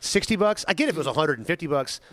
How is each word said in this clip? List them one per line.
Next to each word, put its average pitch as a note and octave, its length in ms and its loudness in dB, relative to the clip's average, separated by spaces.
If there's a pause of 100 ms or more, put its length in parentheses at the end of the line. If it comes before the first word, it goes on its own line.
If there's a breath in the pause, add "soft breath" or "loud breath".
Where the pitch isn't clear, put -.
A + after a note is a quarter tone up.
Sixty - 360 0
bucks? G#3 300 2
I G3 80 2
get C#4+ 140 2
if F#3+ 60 0
it D#3+ 40 -6
was C3+ 80 -2
a C3 60 -2
hundred D3+ 260 2
and G#2+ 80 -12
fifty E3+ 200 -2
bucks. C#3 340 -2 (120)